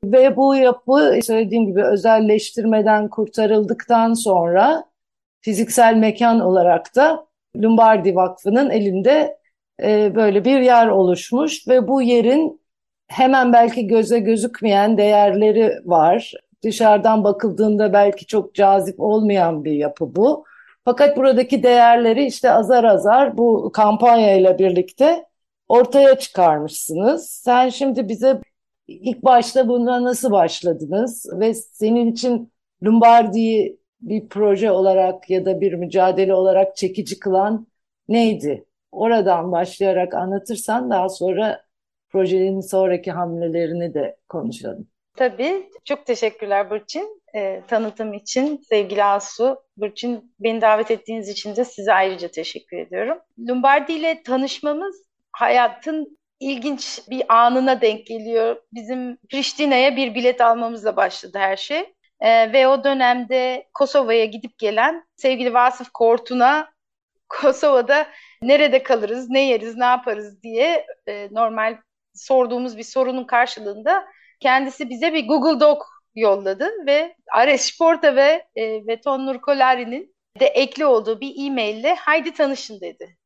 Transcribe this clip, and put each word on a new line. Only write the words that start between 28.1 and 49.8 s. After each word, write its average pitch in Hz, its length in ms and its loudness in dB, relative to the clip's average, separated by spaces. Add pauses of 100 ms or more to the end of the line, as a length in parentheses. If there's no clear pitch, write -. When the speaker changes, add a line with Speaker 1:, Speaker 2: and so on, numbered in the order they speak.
Speaker 1:
ilk - 360 -10
başta 247 440 4
buna 247 360 0
nasıl 247 280 -2
başladınız 175 1000 -2 (100)
ve 220 140 0
senin 226 580 -2
için 233 400 -4 (320)
Lombardi'yi 226 1000 4 (180)
bir 214 280 -8
proje 202 420 0
olarak 185 580 0
ya 185 160 -2
da 185 160 -2
bir 185 120 -2
mücadele 185 600 0
olarak 190 420 0
çekici 190 440 -8
kılan 202 480 -2 (400)
neydi? 190 580 -2 (260)
Oradan 190 600 -2
başlayarak 180 640 -2
anlatırsan 208 760 -6
daha 190 200 -2
sonra 190 540 -4 (460)
projenin 190 520 -2
sonraki 185 500 -2
hamlelerini 170 840 -6
de - 240 -6 (120)
konuşalım. - 580 -12 (300)
Speaker 2:
Tabii. 262 520 -4 (160)
Çok 277 200 -8
teşekkürler 208 640 -4
Burçin, 320 520 -12 (140)
e, 196 320 -8
tanıtım 214 460 -6
için. 269 560 -6
Sevgili 208 340 -2
Asu, 202 540 -2 (200)
Burçin, 214 600 -10